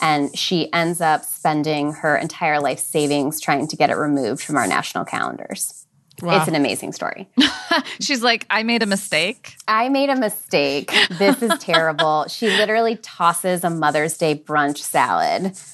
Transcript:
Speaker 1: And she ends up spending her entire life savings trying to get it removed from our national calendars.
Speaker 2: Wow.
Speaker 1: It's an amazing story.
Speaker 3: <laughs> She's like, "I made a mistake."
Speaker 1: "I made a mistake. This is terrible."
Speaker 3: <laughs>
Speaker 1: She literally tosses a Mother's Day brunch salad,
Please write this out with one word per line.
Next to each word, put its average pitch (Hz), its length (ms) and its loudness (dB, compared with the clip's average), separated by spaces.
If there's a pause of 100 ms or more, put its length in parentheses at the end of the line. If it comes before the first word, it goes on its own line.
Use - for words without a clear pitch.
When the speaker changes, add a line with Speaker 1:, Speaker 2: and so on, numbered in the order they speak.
Speaker 1:
And 147 380 0
she - 340 -2
ends 170 280 0
up 156 240 2
spending 151 680 -2
her 151 220 0
entire 156 440 -2
life 131 180 -2
savings 143 600 0
trying 147 280 0
to - 80 -8
get 151 140 4
it 95 60 0
removed 139 460 0
from 151 140 -4
our 117 100 2
national 85 380 -2
calendars. - 800 -8 (380)
Speaker 2:
Wow. 170 160 2
Speaker 1:
It's 160 100 2
an 160 80 0
amazing 139 360 -2
story. - 360 -8 (360)
Speaker 3:
<laughs> - 360 -2
She's 254 220 -2
like, 233 280 2
"I 208 140 0
made 233 180 2
a 220 40 2
mistake." 196 680 -2 (140)
Speaker 1:
"I 220 200 2
made 277 220 2
a 269 60 2
mistake. 151 760 0 (200)
This 196 320 2
is 226 180 2
terrible." 160 640 2
Speaker 3:
<laughs> - 20 -12
Speaker 1:
She - 200 -2
literally 214 480 2
tosses 175 640 0
a 175 80 0
Mother's 156 480 0
Day 156 160 2
brunch 147 440 0
salad, 101 800 0 (180)